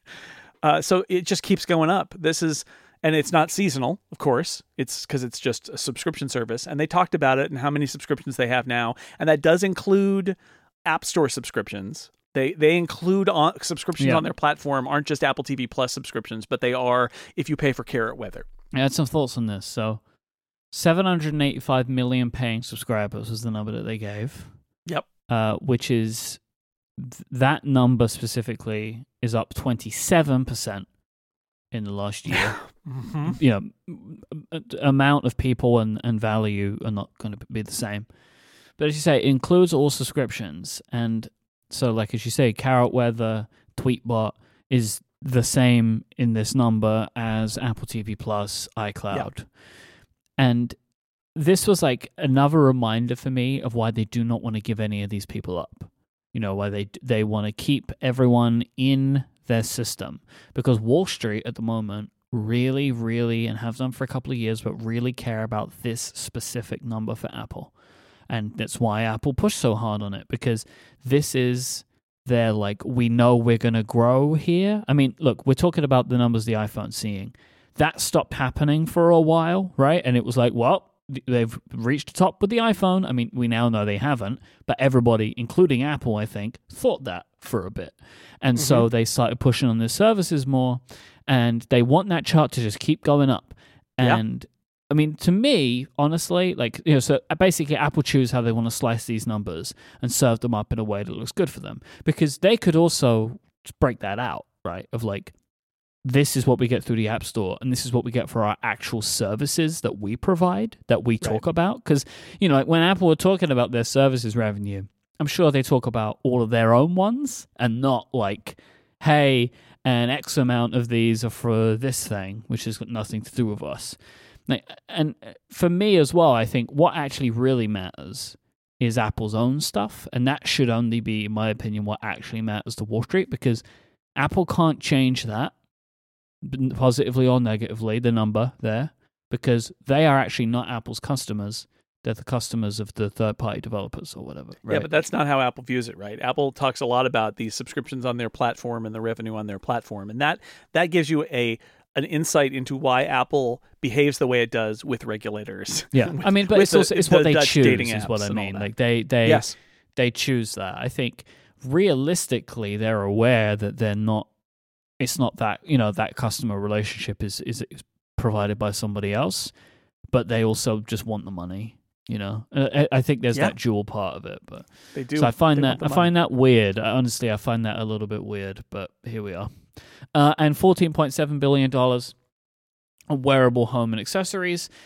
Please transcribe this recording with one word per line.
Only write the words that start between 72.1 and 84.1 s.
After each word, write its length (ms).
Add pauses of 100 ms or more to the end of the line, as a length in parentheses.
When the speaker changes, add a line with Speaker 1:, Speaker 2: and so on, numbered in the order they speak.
Speaker 2:
their, 280
like, 320
"We 240
know 260
we're 220
gonna 260
grow 520
here." 520
I 60
mean, 260
look, 260
we're 100
talking 280
about 240
the 100
numbers 280
the 80
iPhone's 420
seeing. 400 (400)
That 240
stopped 360
happening 500
for 240
a 100
while, 560
right? 300
And 100
it 80
was 140
like, 160
"Well, 360 (240)
th-, 140
they've 320 (140)
reached 340
the 100
top 220
with 100
the 100
iPhone." 460
I 60
mean, 220
we 160
now 180
know 160
they 140
haven't, 420 (260)